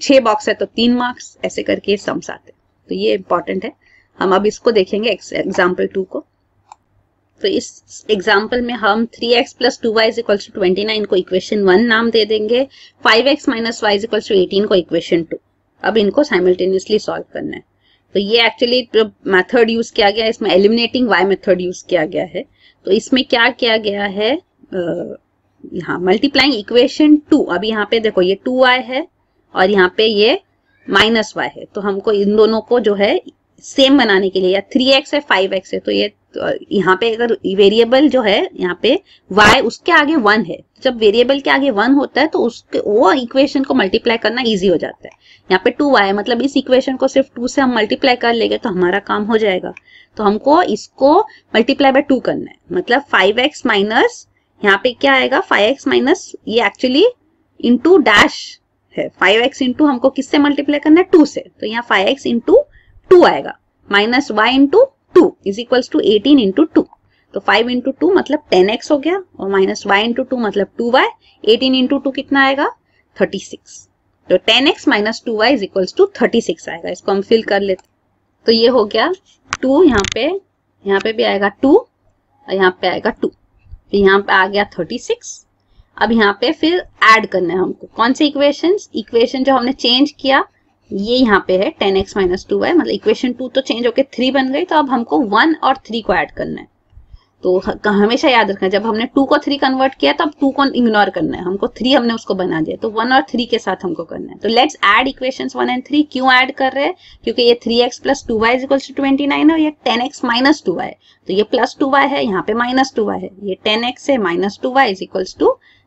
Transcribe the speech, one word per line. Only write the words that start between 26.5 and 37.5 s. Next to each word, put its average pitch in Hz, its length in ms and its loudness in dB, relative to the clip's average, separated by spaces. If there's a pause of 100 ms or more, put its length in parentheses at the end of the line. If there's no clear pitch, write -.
equation 262 600 2
टू, 294 260 2
अब 180 200 -4
यहाँ 214 280 -4
पे 233 80 0
देखो 214 220 0
ये 185 140 0
टू 254 260 -2
वाई 254 180 2
है 254 280 -8 (480)
और 185 140 2
यहाँ 185 280 2
पे 214 80 2
ये 226 360 0 (480)
minus 214 480 0
y 123 200 -6
है, - 80 -16
तो - 160 -12
हमको 196 300 -4
इन 202 240 0
दोनों 220 260 4
को 240 180 0
जो 208 160 0
है 214 260 0 (380)
same 269 380 2
बनाने 202 320 2
के 185 100 -4
लिए, 185 140 0
या 196 80 -2
थ्री 254 280 -2
एक्स 269 240 0
है, 294 60 0
फ़ाइव 196 340 -2
एक्स 185 200 -8
है, 185 60 -4
तो 214 120 -6
ये, 202 220 -2 (280)
अ, 160 100 -4 (200)
यहाँ 185 300 2
पे 233 140 -2
अगर 233 180 -2
variable 226 760 2